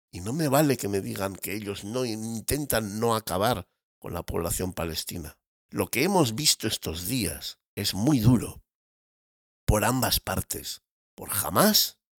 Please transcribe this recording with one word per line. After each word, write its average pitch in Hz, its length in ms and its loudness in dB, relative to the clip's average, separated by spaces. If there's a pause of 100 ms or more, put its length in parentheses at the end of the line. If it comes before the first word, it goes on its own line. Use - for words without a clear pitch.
(100)
Y 85 100 -10
no 104 140 -6
me 156 140 0
vale 139 280 4
que - 120 -4
me 101 120 0
digan 101 340 -4
que 90 200 -8
ellos 101 300 -6
no 120 200 -2
intentan 113 960 -2
no 117 140 4
acabar 104 520 0 (320)
con - 140 -10
la 90 100 -6
población 87 520 -4
palestina. 82 640 -6 (320)
Lo - 180 -2
que 123 140 0
hemos 165 320 4
visto 139 320 0
estos 90 400 -4
días 95 540 -4 (160)
es 101 180 -2
muy 127 240 4
duro 107 440 4 (1040)
por 104 220 4
ambas 123 340 2
partes, - 600 -6 (320)
por - 180 -10
Hamas 110 680 2 (200)